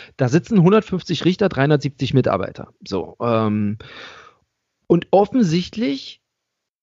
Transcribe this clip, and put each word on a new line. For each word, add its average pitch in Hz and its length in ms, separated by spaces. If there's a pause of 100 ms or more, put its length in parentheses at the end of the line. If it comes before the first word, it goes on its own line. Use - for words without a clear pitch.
(180)
Da 131 100
sitzen 170 360
hundertfünfzig 185 600
Richter, 185 220
dreihundertsiebzig 139 680
Mitarbeiter. 98 580 (140)
So, 87 340
ähm, 107 560 (1120)
und 170 240
offensichtlich 208 1080 (600)